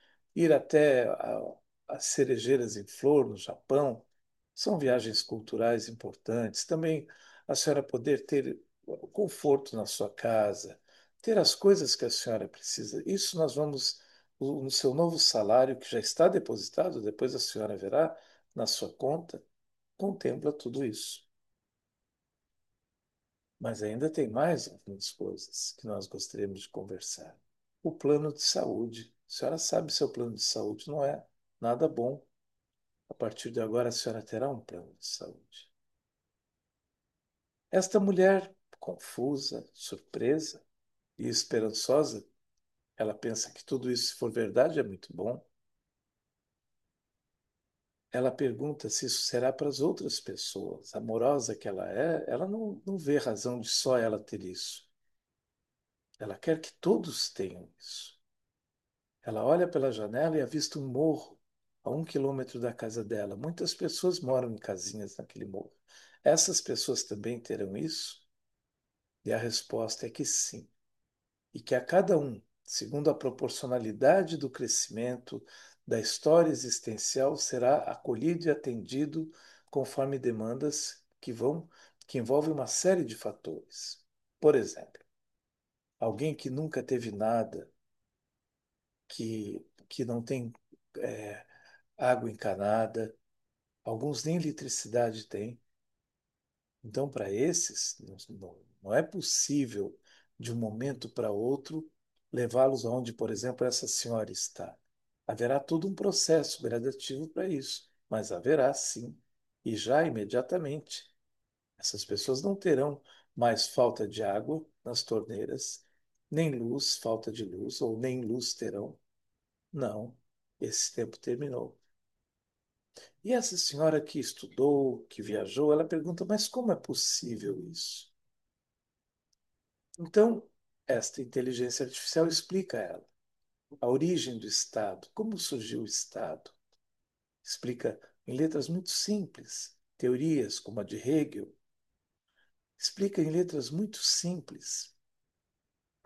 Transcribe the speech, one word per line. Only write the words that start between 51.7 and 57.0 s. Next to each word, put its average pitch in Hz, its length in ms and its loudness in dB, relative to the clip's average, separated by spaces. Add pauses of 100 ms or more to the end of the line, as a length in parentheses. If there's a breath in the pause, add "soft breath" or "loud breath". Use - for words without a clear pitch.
é, 151 360 0
ela - 200 -2
não, 214 380 -6
não 196 100 -2
vê 147 220 2
razão 123 420 -2
de 110 80 -8
só 127 300 4
ela 113 200 2
ter 104 240 -10
isso. - 460 -10 (1300)
Ela 101 200 -8
quer 160 220 0
que - 140 -14
todos 170 540 0